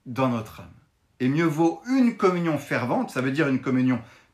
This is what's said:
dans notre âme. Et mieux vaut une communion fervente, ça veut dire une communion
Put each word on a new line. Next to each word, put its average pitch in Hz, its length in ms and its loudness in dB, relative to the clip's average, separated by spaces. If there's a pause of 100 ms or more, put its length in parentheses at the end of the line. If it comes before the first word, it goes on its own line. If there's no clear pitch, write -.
dans 131 240 -2
notre 110 320 -6
âme. 87 120 -20 (460)
Et 127 100 0
mieux 160 160 2
vaut 165 420 0
une 254 300 2
communion 175 400 2
fervente, 143 540 -2
ça 131 100 -4
veut 131 100 -2
dire 147 160 0
une 131 140 0
communion 127 400 0 (320)